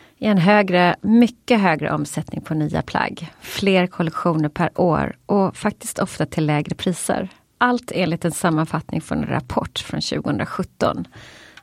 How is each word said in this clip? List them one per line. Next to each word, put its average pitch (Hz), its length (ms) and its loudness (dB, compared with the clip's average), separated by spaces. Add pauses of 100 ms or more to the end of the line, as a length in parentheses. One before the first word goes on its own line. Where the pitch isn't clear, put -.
(180)
I - 80 -2
en 202 120 4
högre, 180 640 4
mycket 226 600 4
högre 156 320 2
omsättning - 500 -4
på - 120 -6
nya 151 280 -2
plagg, - 580 -4
fler 190 460 2
kollektioner 160 640 0
per - 320 -2
år 156 360 2 (100)
och 196 300 2
faktiskt - 420 -6
ofta - 280 -2
till 156 200 -2
lägre 147 280 0
priser. - 540 -2 (300)
Allt 247 360 0
enligt 170 300 -2
en 165 80 0
sammanfattning 160 680 -2
från 147 180 -6
en 151 100 -4
rapport - 500 -4
från - 220 -8
tjugohundrasjutton - 1040 -4 (560)